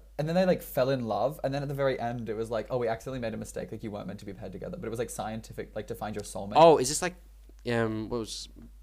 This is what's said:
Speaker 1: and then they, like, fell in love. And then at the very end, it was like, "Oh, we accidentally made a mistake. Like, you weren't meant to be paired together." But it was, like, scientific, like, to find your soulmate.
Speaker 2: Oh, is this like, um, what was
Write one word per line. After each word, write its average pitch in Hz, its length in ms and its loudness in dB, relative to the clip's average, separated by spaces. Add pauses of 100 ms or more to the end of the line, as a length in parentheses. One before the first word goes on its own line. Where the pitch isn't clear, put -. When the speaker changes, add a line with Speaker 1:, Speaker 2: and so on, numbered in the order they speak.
(180)
Speaker 1:
and 151 100 0
then 165 60 0
they, 185 120 4
like, 180 160 4
fell 131 280 0
in 127 160 0
love. 110 380 0
And 135 100 0
then 143 80 -2
at 139 60 -6
the 143 60 -4
very 135 260 0
end, 117 280 -4
it 110 60 -2
was 110 160 -4
like, 110 200 -2
"Oh, 127 80 0
we 120 100 0
accidentally 127 320 -4
made 113 140 -2
a - 20 -6
mistake. - 340 -8
Like, 110 140 -10
you 107 80 -6
weren't 104 160 -6
meant 104 120 -8
to 101 60 -14
be 98 60 -10
paired 98 200 -10
together." 92 240 -8
But 95 100 -6
it 107 40 -4
was, 113 80 -4
like, 117 120 -2
scientific, 110 680 -8
like, 139 120 -6
to 117 60 -6
find 107 220 -6
your 101 80 -4
soulmate. 104 320 -4
Speaker 2:
Oh, 156 220 12
is 127 100 2
this 151 140 -2
like, 180 120 -2 (560)
um, 110 380 0
what 120 100 -2
was - 300 -8 (340)